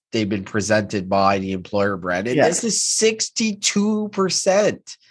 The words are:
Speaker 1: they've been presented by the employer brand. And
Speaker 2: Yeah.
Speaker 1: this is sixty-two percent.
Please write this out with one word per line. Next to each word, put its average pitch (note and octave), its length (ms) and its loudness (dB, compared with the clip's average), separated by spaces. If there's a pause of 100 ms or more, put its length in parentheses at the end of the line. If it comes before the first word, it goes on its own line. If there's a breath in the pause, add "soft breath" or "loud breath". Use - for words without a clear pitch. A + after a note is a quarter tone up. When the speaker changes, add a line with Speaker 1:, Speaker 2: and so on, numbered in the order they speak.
(120)
Speaker 1:
they've A2 160 0
been G2 160 -2
presented G2+ 640 0
by G2 300 2
the F#2+ 140 -4
employer G2+ 440 -2
brand. F2+ 320 -4
And B2 80 -2
Speaker 2:
Yeah. C3+ 120 6
Speaker 1:
this F3 160 0
is A3 180 -2
sixty-two G#3+ 1300 -2
percent. F#3+ 880 0 (140)